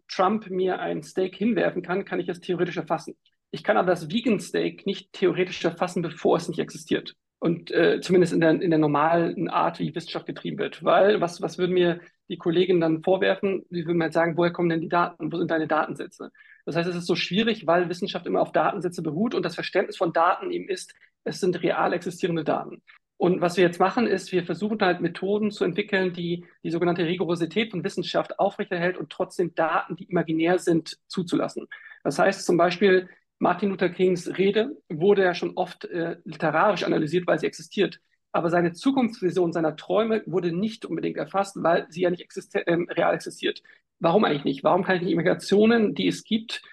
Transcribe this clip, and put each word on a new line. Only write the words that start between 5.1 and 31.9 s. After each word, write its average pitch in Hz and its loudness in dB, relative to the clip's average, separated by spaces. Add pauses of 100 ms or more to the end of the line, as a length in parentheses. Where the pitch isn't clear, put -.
theoretisch 180 0
erfassen, 175 -2
bevor 165 0
es 170 -2
nicht 165 -6
existiert. - -4 (240)
Und, - -2
äh, 170 4
zumindest 175 4
in 165 2
der, 160 4
in 180 0
der 160 4
normalen 165 2
Art, 165 0
wie 160 -4
Wissenschaft 165 -8
getrieben 156 -8
wird. 143 -6
Weil, 185 4
was, 170 -4
was - -6
würden 180 0
mir 175 2 (280)
die 165 -8
Kollegen 180 2
dann 160 0
vorwerfen? 190 2
Die 175 -6
würden 170 2
halt 160 -2
sagen, 165 2
„Woher 175 4
kommen 175 0
denn 165 0
die 156 -6
Daten? 170 -2
Wo 165 -6
sind 175 -2
deine 160 0
Datensätze?“ - -4 (340)
Das - -8
heißt, 170 0
es 175 -4
ist 175 -8
so 180 2
schwierig, 214 -2
weil 170 4
Wissenschaft 180 -6
immer - 0
auf 156 0
Datensätze 175 0
beruht 165 -2
und 180 -2
das 170 -4
Verständnis 196 -2
von 170 -2
Daten 180 2
eben 175 -6
ist, - -8 (300)
es - -6
sind 175 0
real 175 2
existierende 175 -4
Daten. 139 -4 (340)
Und 180 2
was 175 0
wir 190 6
jetzt 175 2
machen, 190 2
ist, 190 -2
wir 180 0
versuchen 208 -4
halt 180 2
Methoden 202 -2
zu 208 -2
entwickeln, 185 0
die 175 -4 (200)
die 170 -4
sogenannte 170 0
Rigorosität 175 -2
von 170 -6
Wissenschaft 170 -4
aufrechterhält 185 0
und - -8
trotzdem 175 -4
Daten, 165 -2
die 180 -14
imaginär 170 0
sind, 165 0
zuzulassen. - -4 (340)